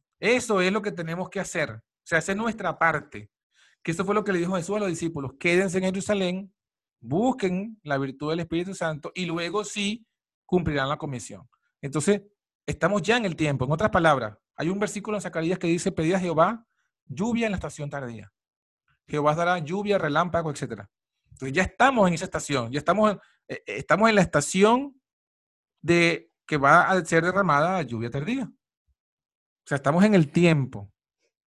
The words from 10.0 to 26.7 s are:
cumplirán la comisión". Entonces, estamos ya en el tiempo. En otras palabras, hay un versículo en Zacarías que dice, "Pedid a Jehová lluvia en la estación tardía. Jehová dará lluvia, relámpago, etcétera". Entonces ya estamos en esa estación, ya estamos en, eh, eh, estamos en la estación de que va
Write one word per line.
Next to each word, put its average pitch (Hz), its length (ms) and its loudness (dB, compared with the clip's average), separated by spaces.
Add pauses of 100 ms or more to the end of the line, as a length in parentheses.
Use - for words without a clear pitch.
cumplirán 147 440 0
la 147 80 -4
comisión". 123 520 -10 (320)
Entonces, 156 420 0 (440)
estamos 170 360 0
ya 202 140 2
en 233 100 0
el 165 100 -4
tiempo. 139 280 0
En 127 60 -2
otras 208 200 0
palabras, 151 460 2 (200)
hay 151 140 -4
un 196 100 -4
versículo 208 360 -4
en 196 40 -6
Zacarías 175 400 -2
que 180 80 0
dice, 175 240 0
"Pedid 170 220 0
a 190 60 0
Jehová 180 460 2 (400)
lluvia 226 400 -2
en 214 60 -2
la 180 60 -2
estación 147 300 -8
tardía. 120 440 -10 (720)
Jehová 151 300 2
dará 175 240 2
lluvia, 196 380 0
relámpago, 165 520 0
etcétera". 120 400 -10 (400)
Entonces 135 220 -10
ya 170 100 2
estamos 240 460 4
en 175 60 2
esa 165 100 -4
estación, 139 480 -4
ya 139 60 -2
estamos 202 340 2
en, 185 60 -10 (280)
eh, - 200 -10
eh, 101 100 -8
estamos 170 320 2
en 220 80 4
la 196 60 8
estación 208 800 2 (800)
de 170 520 2 (120)
que 156 120 -2
va 151 340 6